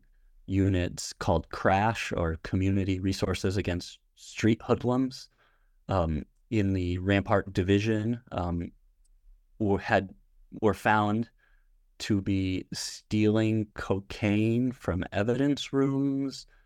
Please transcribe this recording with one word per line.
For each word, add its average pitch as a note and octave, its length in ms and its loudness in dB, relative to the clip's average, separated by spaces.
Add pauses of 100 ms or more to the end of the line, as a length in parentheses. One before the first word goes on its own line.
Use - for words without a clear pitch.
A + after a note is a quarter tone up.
(460)
units F#2+ 680 0
called - 360 0
crash, G#2 640 0
or E2 280 -2
Community F#2+ 560 0
Resources F#2+ 580 -2
Against F2+ 420 -4 (160)
Street - 480 0
Hoodlums, B2+ 640 -2 (580)
um, E2 360 0 (280)
in G2 220 2
the F2+ 260 -2
Rampart G2 540 2
Division, G#2+ 680 0 (100)
um, F2 400 -4 (880)
were, G2 200 2
had, G2 340 0 (480)
were G#2+ 120 4
found G#2+ 560 2 (720)
to G2+ 220 0
be F#2+ 520 -2
stealing G#2+ 1040 0
cocaine A2 960 0
from F2+ 400 -4
evidence B2 600 0
rooms, C3+ 760 -2 (180)